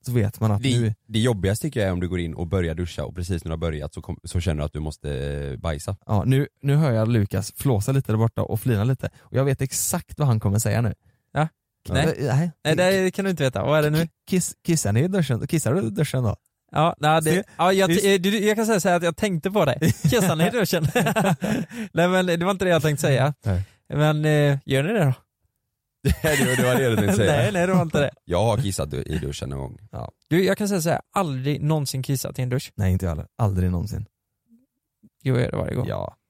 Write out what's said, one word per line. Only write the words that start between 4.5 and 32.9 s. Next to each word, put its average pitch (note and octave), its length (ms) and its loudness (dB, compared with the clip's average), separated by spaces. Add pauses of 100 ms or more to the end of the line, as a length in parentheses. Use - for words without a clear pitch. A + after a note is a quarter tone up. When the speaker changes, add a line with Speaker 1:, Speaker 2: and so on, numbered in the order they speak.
Speaker 2:
du D2 40 -2
att D2+ 80 -6
du D2+ 60 -6
måste, D2+ 360 -8
eh, C#2+ 440 -6
bajsa. E2+ 460 -6
Speaker 1:
Ja, G2 200 0
nu, C3+ 220 2 (140)
nu C#3 140 0
hör D3+ 160 2
jag A2 160 2
Lukas G2+ 480 0
flåsa B2 360 0
lite C3+ 200 0
där A2 60 2
borta A2+ 240 0
och G#2+ 180 -4
flina G#2+ 240 0
lite. C3 260 -2 (100)
Och - 180 -20
jag C3+ 80 2
vet C3+ 160 -2
exakt - 580 -6
vad D3 80 2
han A2+ 120 2
kommer G#2 200 0
säga A2 220 0
nu. A2+ 120 0 (400)
Speaker 3:
Ja. D3+ 140 0 (420)
Speaker 1:
Nej. C3+ 160 2 (140)
Speaker 3:
Nej. D3 320 0 (120)
Speaker 1:
Nej. D#3 120 2
Speaker 3:
Nej, F#3 280 2
det F#3 80 2
kan G3 140 -4
du G3 60 0
inte D#3 120 -2
veta. C3 220 0
Vad D3+ 140 2
är D3+ 40 2
det D3+ 60 2
nu? D3+ 80 2
Speaker 1:
Ki-, E3 120 0 (200)
kiss-, F3+ 240 0 (120)
kissar D#3+ 280 0
ni A2+ 100 4
i F3 40 0
duschen? C3+ 400 -2
Kissar C#3+ 260 0
du F#3 80 0
i A3 80 -2
duschen C#3 340 -2
då? G#2+ 120 0 (360)
Speaker 3:
Ja, D#3+ 280 0
nej, D#3 220 2
det, D#3 100 0
Speaker 1:
Se, F#3 120 2 (140)
Speaker 3:
ja, F3+ 160 2
jag, F#3+ 140 4
Speaker 1:
visst. F#3 180 2
Speaker 3:
eh, G3 80 4
du, G3+ 340 0
jag G#3+ 100 2
kan A3+ 80 0
säga A3 140 2
så F#3 100 0
här F3 60 4
att F3 80 0
jag E3+ 120 -2
tänkte F#3+ 360 -2
på G3 140 2
det. C3 140 0
Speaker 1:
<laughs> - 300 2
Speaker 3:
Kissar F#3+ 260 2
ni E3 120 2
i - 20 2
duschen? F#3 420 0
<laughs> G#3+ 1000 0
Nej, E3+ 140 2
men F#3 180 2
det E3+ 200 0
var G3 60 0
inte F#3+ 140 -2
det F3+ 60 2
jag E3 100 4
tänkte D3+ 200 0
säga. C#3 320 2 (120)
Speaker 1:
Nej. F#2+ 180 0 (260)
Speaker 3:
Men, D3+ 360 2
eh, D3 400 2
gör C3+ 180 0
ni F#3+ 100 -2
det G#3 120 2
då? C3 80 4 (880)
Speaker 2:
<laughs> - 80 2 (100)
Det D3 240 2
var, B2+ 120 0
det B2+ 60 2
var B2+ 120 4
det C3+ 140 2
du A2+ 60 2
tänkte - 200 2
säga. A2 160 4
Speaker 3:
<laughs> - 60 2
Nej, - 140 2
nej, F3+ 160 2
det F#3+ 60 2
var F3+ 80 6
inte D#3 180 0
det. C#3+ 120 0 (140)
Speaker 2:
Jag F2 200 0
har A2+ 120 2
kissat D#2 340 -2
du-, C2+ 120 -4
i D#2 140 -4
duschen C#2+ 340 -6
en C#2 60 -8
gång. C2+ 200 -10 (140)
Speaker 1:
Ja. A#2 200 -12 (180)
Speaker 3:
Du, F3 160 2
jag F#3+ 120 0
kan G#3 100 -4
säga G3 140 0
så E3 80 0
här, - 120 0 (140)
aldrig C#3+ 460 -2
någonsin C#3+ 420 -2
kissat - 360 -4
i - 20 -2
en B2+ 80 -2
dusch. B2+ 260 -4
Speaker 1:
Nej, F#2+ 160 2